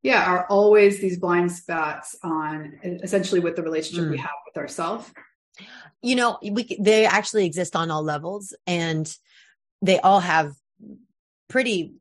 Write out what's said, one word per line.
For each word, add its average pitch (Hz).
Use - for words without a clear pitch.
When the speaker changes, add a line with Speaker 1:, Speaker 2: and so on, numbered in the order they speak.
Speaker 1:
Yeah, 254
are 180
always 202
these 185
blind 175
spots 160
on 156
essentially 180
with 170
the 170
relationship 160
we 135
Speaker 2:
Mm. -
Speaker 1:
have 151
with -
ourself? 170
Speaker 2:
You 247
know, 240
we 214
c-, -
they 220
actually 208
exist 165
on 165
all 156
levels, 165
and 165
they 190
all 190
have 160
pretty 233